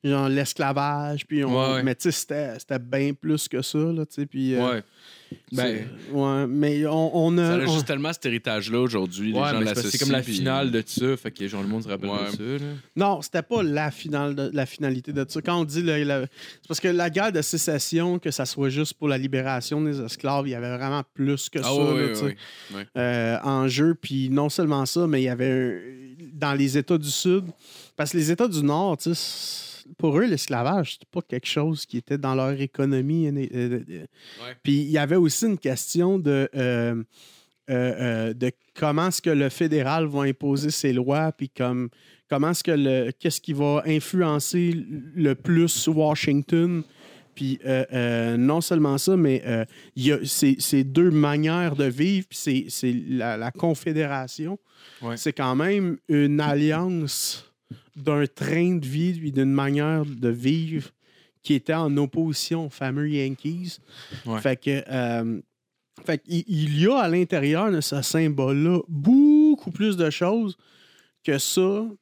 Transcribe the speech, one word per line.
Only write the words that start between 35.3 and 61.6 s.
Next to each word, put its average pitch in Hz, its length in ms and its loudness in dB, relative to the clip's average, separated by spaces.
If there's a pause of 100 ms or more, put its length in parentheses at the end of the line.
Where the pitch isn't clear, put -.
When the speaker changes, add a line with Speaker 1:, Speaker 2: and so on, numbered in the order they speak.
Speaker 1:
une 208 140 2
question 175 600 0
de, 139 380 2
euh, 120 400 0
euh, 113 60 -4 (640)
euh, 120 640 0
de 127 180 -2 (240)
comment 156 340 2
est-ce 175 120 -2
que - 80 -2
le 143 220 4
fédéral 151 560 0
va 143 160 -2
imposer 139 480 0
ses 135 240 0
lois, 139 380 0
puis - 180 -8
comme, 123 400 -2 (400)
comment 143 220 2
est-ce - 120 -4
que 175 60 0
le, 131 420 2
qu'est-ce - 300 -4
qui 160 100 -6
va 143 340 2
influencer 165 880 2 (400)
le 147 200 4
plus 165 520 2
Washington. 156 960 2 (520)
Puis, 135 320 -4
euh, 131 260 2
euh, 120 460 0
non 147 240 4
seulement 151 340 2
ça, 190 220 2
mais, 139 260 4
euh, 113 220 -2 (300)
il 127 100 0
y 147 60 6
a 147 120 2
ces, 135 360 4
ces 135 240 2
deux 165 260 4
manières 151 640 2
de 143 80 2
vivre, 170 460 0
puis - 100 -12
c'est, 135 300 0
c'est 123 240 -2 (120)
la, 117 300 -2
la 117 140 -4
confédération. 156 1080 -4 (440)
Speaker 2:
Ouais. 117 160 -6
Speaker 1:
C'est 151 160 -2
quand 127 220 0
même 180 420 0 (100)
une 147 320 4
alliance 156 1120 0 (460)
d'un 147 300 2
train 170 500 0
de 151 100 -2
vie, 156 260 0
puis 160 200 -4
d'une 135 200 2
manière 147 520 0
de 123 240 -2
vivre 143 600 0 (540)
qui 151 100 2
était 156 200 0